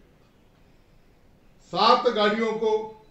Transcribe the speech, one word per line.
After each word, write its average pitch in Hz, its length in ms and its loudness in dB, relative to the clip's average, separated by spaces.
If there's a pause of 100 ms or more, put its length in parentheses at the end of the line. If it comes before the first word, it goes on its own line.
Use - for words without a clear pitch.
(1600)
सात 226 460 2
गाड़ियों 214 460 -2
को 220 240 -2 (340)